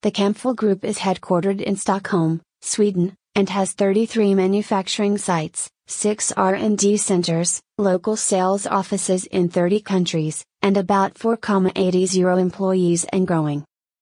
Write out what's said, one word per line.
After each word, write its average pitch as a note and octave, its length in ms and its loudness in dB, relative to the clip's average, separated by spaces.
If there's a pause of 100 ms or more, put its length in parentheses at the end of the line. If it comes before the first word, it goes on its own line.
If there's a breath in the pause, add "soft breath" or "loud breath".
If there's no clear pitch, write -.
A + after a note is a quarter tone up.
The G#3+ 100 0
Camfil G#3 440 -2
Group G3+ 280 0
is A3 160 -4
headquartered F#3+ 600 -2
in G3 160 -2
Stockholm, F3+ 640 -2 (200)
Sweden, G3 540 0 (200)
and G3 140 2
has F#3+ 220 -2
thirty-three G#3 640 2
manufacturing G3+ 800 0
sites, E3 520 -4 (160)
six - 480 -4
R F#3+ 200 2
and G#3 240 0
D G3+ 200 4
centers, F3 640 0 (160)
local G3 400 0
sales G3 480 0
offices F#3+ 600 -2
in F3+ 200 0
thirty F3 320 2
countries, E3+ 640 -2 (180)
and G3 140 2
about G3 420 0
four A3+ 200 -2
comma F#3+ 380 0
eighty F#3 300 2
zero F#3 320 2
employees F3+ 680 0
and F#3 220 0
growing. D3+ 360 -2 (380)